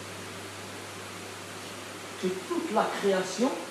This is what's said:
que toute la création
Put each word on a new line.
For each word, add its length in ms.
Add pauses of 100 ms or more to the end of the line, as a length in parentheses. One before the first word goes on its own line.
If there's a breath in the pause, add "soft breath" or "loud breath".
(2250)
que 60
toute 480
la 120 (140)
création 500 (200)